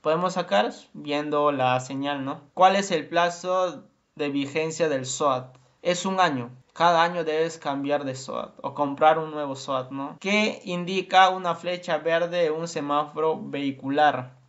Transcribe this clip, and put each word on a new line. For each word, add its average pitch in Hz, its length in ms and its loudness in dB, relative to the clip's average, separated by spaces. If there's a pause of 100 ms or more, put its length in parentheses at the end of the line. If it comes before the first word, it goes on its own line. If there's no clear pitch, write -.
Podemos 175 320 2
sacar 196 380 0 (220)
viendo 147 580 0
la 127 300 2
señal, 139 420 -4
¿no? 143 180 -8 (120)
¿Cuál 190 240 6
es 196 140 -2
el 151 140 -2
plazo 175 760 -2 (320)
de 147 140 -4
vigencia 156 580 -2
del 131 180 -2
soat? 127 520 -2 (240)
Es 175 240 -2
un 190 160 0
año. 127 300 0 (200)
Cada 165 320 4
año 175 220 0
debes 160 320 0
cambiar 139 480 -2
de 131 100 -6
soat - 460 -8
o 139 120 -8
comprar 147 460 4
un 156 120 -6
nuevo 143 260 -6
soat, 131 340 -6
¿no? 139 300 -8
¿Qué 208 420 0
indica 185 680 4
una 185 260 -2
flecha 175 420 -4
verde 165 480 0
en 151 80 0
un 165 160 -4
semáforo 151 720 -2
vehicular? 139 960 -2 (120)